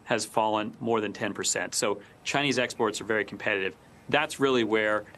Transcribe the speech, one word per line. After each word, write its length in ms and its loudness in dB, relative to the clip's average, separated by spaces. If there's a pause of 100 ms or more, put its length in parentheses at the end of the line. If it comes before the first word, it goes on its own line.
has 240 -2
fallen 520 0
more 220 0
than 140 -2
ten 180 -4
percent. 420 -2
So 280 0 (200)
Chinese 360 0
exports 420 0
are 40 -10
very 200 0
competitive. 500 -2 (360)
That's 280 0
really 240 4
where 420 2 (140)